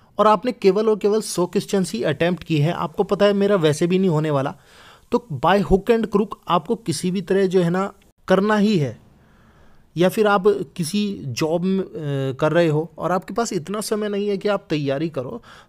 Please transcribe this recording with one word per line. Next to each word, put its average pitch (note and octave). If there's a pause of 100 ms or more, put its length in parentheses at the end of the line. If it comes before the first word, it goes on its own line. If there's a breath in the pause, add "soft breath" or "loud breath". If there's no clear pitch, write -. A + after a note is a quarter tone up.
(180 soft breath)
और G#3
आपने G#3+
केवल G3+
और G#3+
केवल G#3+
सौ F3+
क्वेश्चंस F#3+
ही A#3
अटेम्प्ट E3
किए D3+
हैं, E3
आपको E3+
पता G3
है G3+
मेरा G3+
वैसे D#3
भी F#3
नहीं F#3+
होने D3+
वाला, C#3 (580 loud breath)
तो A#3+
by D#3+
hook F#3+
and A3+
crook G3+ (120)
आपको F3
किसी F3+
भी F#3+
तरह G3
जो F3+
है E3
ना F#3+ (340)
करना G3+
ही G#3
है। C3 (1000 soft breath)
या F3
फिर G#3
आप G3+ (320)
किसी G3+
जॉब D#3
में, F#3+
अ, F#3 (480)
कर D#3
रहे E3+
हो D#3
और E3
आपके F#3+
पास A#3
इतना G3
समय G#3+
नहीं G3+
है G3
कि G3+
आप G3
तैयारी D3+
करो, B2+ (280 loud breath)